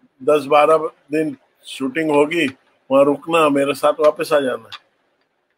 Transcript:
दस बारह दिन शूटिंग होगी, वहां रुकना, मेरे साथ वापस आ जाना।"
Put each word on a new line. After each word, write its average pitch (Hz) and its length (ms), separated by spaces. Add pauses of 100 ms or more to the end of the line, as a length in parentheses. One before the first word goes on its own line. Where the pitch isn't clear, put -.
(220)
दस 143 220
बारह 151 320 (360)
दिन 156 240 (300)
शूटिंग 143 440
होगी, 147 360 (440)
वहां 139 140
रुकना, 156 440
मेरे 139 260
साथ 147 180
वापस 156 400
आ 147 80
जाना।" 117 300 (880)